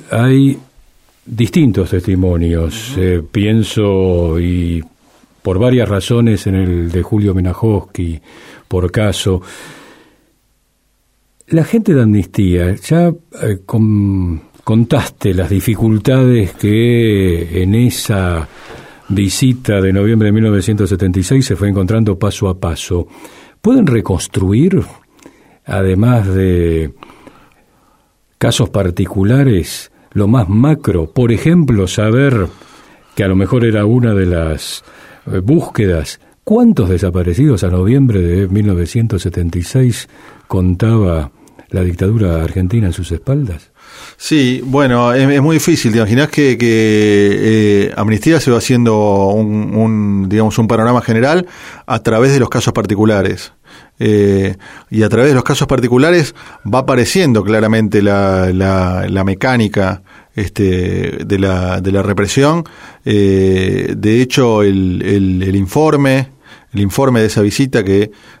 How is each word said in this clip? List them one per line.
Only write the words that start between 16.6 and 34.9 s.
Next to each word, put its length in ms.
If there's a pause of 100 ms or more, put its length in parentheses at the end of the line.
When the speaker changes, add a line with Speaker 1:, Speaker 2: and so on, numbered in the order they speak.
Speaker 1:
en 120
esa 720 (640)
visita 720
de 100
noviembre 360
de 40
mil 140
novecientos 440
setenta 300
y 40
seis 220
se 120
fue 100
encontrando 500
paso 300
a 100
paso. 500 (520)
¿Pueden 280
reconstruir, 960 (840)
además 640
de 680 (1400)
casos 320
particulares, 1200 (200)
lo 160
más 200
macro? 640
Por 200
ejemplo, 560
saber 600 (680)
que 80
a 40
lo 80
mejor 300
era 200
una 280
de 140
las, 560 (420)